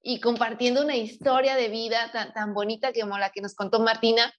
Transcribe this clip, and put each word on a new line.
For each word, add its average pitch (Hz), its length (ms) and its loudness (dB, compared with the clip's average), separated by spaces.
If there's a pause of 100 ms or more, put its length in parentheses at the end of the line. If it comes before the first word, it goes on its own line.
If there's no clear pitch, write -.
y 240 200 -6
compartiendo 240 600 0
una 294 120 -2
historia 262 640 0
de 233 100 2
vida 226 460 -2
tan, 214 180 -6
tan 208 220 -6
bonita 220 400 -2
como 208 240 -4
la 196 140 -2
que 202 100 -10
nos 202 140 -10
contó 214 260 2
Martina 226 580 4